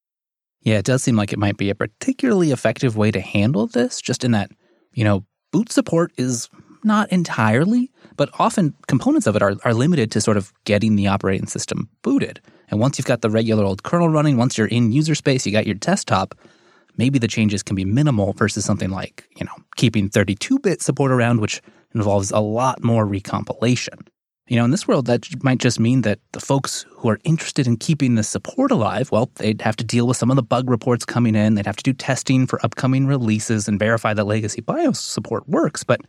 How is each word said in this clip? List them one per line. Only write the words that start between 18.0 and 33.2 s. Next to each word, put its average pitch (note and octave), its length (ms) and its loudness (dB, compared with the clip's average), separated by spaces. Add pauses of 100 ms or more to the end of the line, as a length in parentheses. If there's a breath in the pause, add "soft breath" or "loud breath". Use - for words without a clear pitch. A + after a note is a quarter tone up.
versus G#2 300 -2
something F#2+ 260 -2
like, - 360 -10 (120)
you - 80 -8
know, - 60 -12 (240)
keeping A2 340 2
thirty-two G#2 480 0
bit F#3+ 240 -2
support C3+ 280 0
around, A#2+ 300 2
which - 220 -6 (320 soft breath)
involves G2+ 360 0
a G#2+ 100 0
lot A2+ 420 -2
more A2+ 240 2
recompilation. G#2+ 1000 -4 (420)
You B2 80 0
know, A#2+ 80 2
in A#2+ 80 2
this - 160 -4
world, D3+ 180 2
that A#2+ 160 0
j-, C#3 200 -14
might B2+ 160 2
just B2 200 0
mean A#2 240 2
that G#2 160 0 (140)
the - 80 -12
folks - 500 -4
who - 180 -4
are G#2+ 160 0
interested D#3 420 -2
in A#2 100 2
keeping C3+ 400 0
the G#2+ 80 2
support - 480 -2
alive, A2 400 0
well, G#2 240 0
they'd A2 260 -2
have A2 140 -2
to A#2+ 80 -6
deal A#2+ 240 0
with B2+ 80 0
some A#2 140 0
of C3+ 60 2
the C3+ 60 2
bug B2+ 260 -2
reports A#2+ 360 0
coming A#2 320 0
in. G#2+ 180 2
They'd G2+ 120 -2
have G2 100 -6
to - 60 -14
do C3+ 100 0
testing C3 540 0
for - 180 -4
upcoming C3 420 0
releases A2 640 0